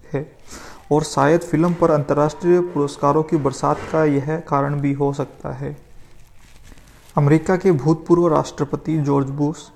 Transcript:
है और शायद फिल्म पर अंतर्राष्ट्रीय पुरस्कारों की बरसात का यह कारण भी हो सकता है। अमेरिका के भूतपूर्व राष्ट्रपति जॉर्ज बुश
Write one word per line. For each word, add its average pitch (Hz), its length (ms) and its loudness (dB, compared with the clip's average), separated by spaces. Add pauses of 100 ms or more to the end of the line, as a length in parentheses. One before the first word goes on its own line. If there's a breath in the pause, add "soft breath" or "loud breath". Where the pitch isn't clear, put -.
(140)
है 143 220 -8 (560 loud breath)
और 151 120 2
शायद 151 380 2
फिल्म 170 320 0
पर 165 180 2
अंतर्राष्ट्रीय 151 680 2
पुरस्कारों 147 640 0
की 160 140 -2
बरसात 143 400 0 (140)
का 160 120 2
यह 151 440 0
कारण 143 340 -2
भी 143 120 0
हो 139 200 -2
सकता 139 400 -8
है। 139 240 -10 (1400 soft breath)
अमेरिका 156 400 4
के 190 140 2
भूतपूर्व 165 560 2
राष्ट्रपति 151 720 -2
जॉर्ज 139 320 0
बुश 147 460 -4